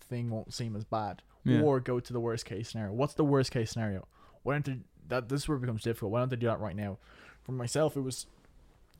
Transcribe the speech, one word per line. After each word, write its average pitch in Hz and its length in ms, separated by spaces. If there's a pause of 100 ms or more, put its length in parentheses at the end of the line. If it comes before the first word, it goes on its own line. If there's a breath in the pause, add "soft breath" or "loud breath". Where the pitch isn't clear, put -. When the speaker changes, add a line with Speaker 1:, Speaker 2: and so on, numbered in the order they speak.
Speaker 1:
thing 120 300
won't 110 240
seem 117 220
as 110 80
bad. 104 380 (220 soft breath)
Speaker 2:
Yeah. 123 180
Speaker 1:
Or 139 180
go 123 200
to - 120
the 120 80
worst 113 260
case 110 240
scenario. 104 240
What's 135 200
the 160 100
worst 139 260
case 113 220
scenario? 104 340 (360 soft breath)
Why 135 120
don't 147 100
they, 135 140 (300)
that, 120 200
this 139 140
is - 60
where 147 100
it - 20
becomes 120 220
difficult. 113 300
Why 120 80
don't 127 100
they 127 60
do 120 100
that 113 140
right 98 160
now? 101 220 (440 loud breath)
For 127 100
myself, 135 440
it 139 60
was, 131 240 (720)